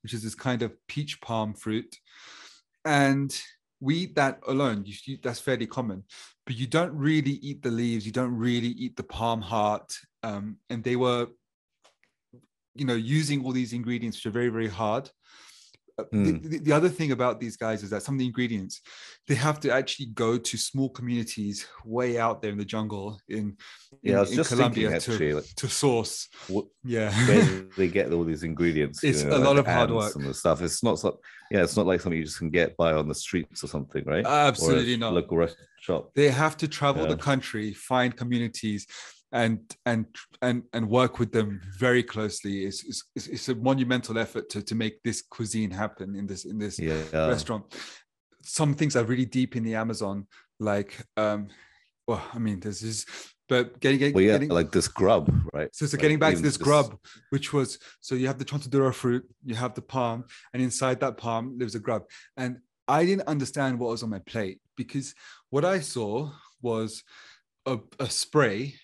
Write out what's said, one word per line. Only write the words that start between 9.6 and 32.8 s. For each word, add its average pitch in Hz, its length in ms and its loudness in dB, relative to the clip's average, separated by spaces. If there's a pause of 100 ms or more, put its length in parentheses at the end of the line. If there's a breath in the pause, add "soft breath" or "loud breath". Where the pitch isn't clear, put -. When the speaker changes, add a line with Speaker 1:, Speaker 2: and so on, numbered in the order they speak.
Speaker 1:
Um, 104 340 -8 (120)
and 117 140 -6
they 123 120 0
were, 123 320 2 (1500)
you 139 100 -4
know, 123 100 2
using 143 480 0
all 131 80 -4
these 123 220 -2
ingredients 117 440 -4
which - 100 -14
are 104 40 -4
very, 120 180 0
very 113 200 -2
hard. 110 400 -2 (880 loud breath)
Uh, - 140 -8
the, 107 60 0 (160)
Speaker 2:
Mm. 85 160 -6
Speaker 1:
the, 160 100 -4
the 151 140 2
other 165 160 6
thing 160 240 0
about 120 260 0
these 117 160 -8
guys 110 260 -4
is 98 100 -10
that 101 120 -4
some 139 120 -4
of 135 40 -2
the 127 60 0
ingredients, 113 560 -4 (480 loud breath)
they 143 60 4
have 151 260 0
to 135 100 2
actually 131 360 0
go 113 300 2
to 120 200 -4
small 135 320 -2
communities 117 760 -4 (200)
way 117 340 -2
out 113 220 0
there 104 100 -4
in 101 60 -6
the 104 80 -4
jungle 104 520 -6 (120)
in, 104 260 -4 (460 loud breath)
Speaker 2:
Yeah, 101 100 0
Speaker 1:
in, 98 60 4
Speaker 2:
I - 20 6
was 98 120 4
Speaker 1:
in 123 40 -2
Speaker 2:
just 151 140 2
Speaker 1:
Colombia 117 400 2
Speaker 2:
thinking, 85 100 0
Speaker 1:
to, 120 140 -4
Speaker 2:
actually, 78 220 2
like, - 200 -6
Speaker 1:
to - 140 -6
source. 117 580 0 (260 loud breath)
Speaker 2:
wh-, 101 140 -2 (160)
Speaker 1:
Yeah. 113 280 0 (160)
Speaker 2:
where 202 180 10
do 95 320 0
they 95 100 4
get 85 240 2
all 85 140 2
these 80 180 -2
ingredients, 80 600 0
you 143 80 4
Speaker 1:
It's 73 120 0
Speaker 2:
know, 71 60 0
Speaker 1:
a - 80 4
Speaker 2:
like 131 80 6
Speaker 1:
lot 139 100 6
Speaker 2:
the 143 60 8
Speaker 1:
of - 60 0
hard 90 240 4
Speaker 2:
ants 113 40 0
Speaker 1:
work. 107 220 0
Speaker 2:
and 71 80 -6
the 67 80 -6
stuff? 80 280 2
It's 82 220 -2
not 104 160 2
so, - 180 -2 (320 loud breath)
yeah, 101 140 4
it's - 140 2
not 98 80 4
like 90 160 2
something 82 180 -2
you 78 60 -4
just - 140 -10
can 82 100 -4
get 85 260 0
by 82 160 2